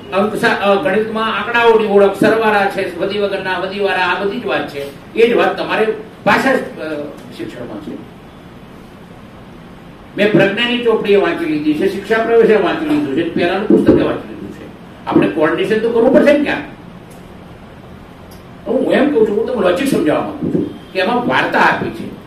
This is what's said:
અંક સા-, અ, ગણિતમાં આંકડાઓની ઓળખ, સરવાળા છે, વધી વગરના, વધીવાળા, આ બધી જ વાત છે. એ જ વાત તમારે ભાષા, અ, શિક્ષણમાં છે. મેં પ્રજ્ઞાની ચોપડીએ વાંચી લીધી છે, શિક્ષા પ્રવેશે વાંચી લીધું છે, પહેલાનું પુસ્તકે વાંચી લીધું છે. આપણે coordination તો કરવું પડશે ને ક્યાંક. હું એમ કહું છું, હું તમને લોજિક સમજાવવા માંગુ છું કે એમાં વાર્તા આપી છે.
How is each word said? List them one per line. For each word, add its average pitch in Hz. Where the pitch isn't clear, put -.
અંક 208
સા-, 233
અ, 202
ગણિતમાં 214
આંકડાઓની 226
ઓળખ, 196
સરવાળા 214
છે, 185
વધી 202
વગરના, 190
વધીવાળા, 190
આ 180
બધી 202
જ -
વાત -
છે. -
એ 226
જ -
વાત 180
તમારે 180
ભાષા, 247
અ, 254
શિક્ષણમાં -
છે. 117
મેં 208
પ્રજ્ઞાની 214
ચોપડીએ 214
વાંચી 165
લીધી 151
છે, 170
શિક્ષા 214
પ્રવેશે 226
વાંચી 160
લીધું 147
છે, 170
પહેલાનું 185
પુસ્તકે -
વાંચી -
લીધું -
છે. -
આપણે -
coordination 180
તો 226
કરવું 233
પડશે 269
ને 294
ક્યાંક. -
હું -
એમ 294
કહું 214
છું, 202
હું 233
તમને 247
લોજિક 180
સમજાવવા -
માંગુ -
છું -
કે 190
એમાં 240
વાર્તા -
આપી -
છે. -